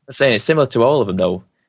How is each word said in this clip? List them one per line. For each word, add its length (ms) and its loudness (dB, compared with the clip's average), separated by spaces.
I'm 80 -18
saying 220 2
it's 80 -4
similar 240 0
to 160 0
all 180 2
of 40 -4
them, 100 -4
though. 280 -2